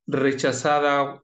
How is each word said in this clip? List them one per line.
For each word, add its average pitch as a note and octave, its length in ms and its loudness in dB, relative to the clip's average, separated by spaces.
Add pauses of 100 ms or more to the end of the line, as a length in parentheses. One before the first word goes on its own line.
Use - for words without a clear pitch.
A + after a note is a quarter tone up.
rechazada C#3 1160 0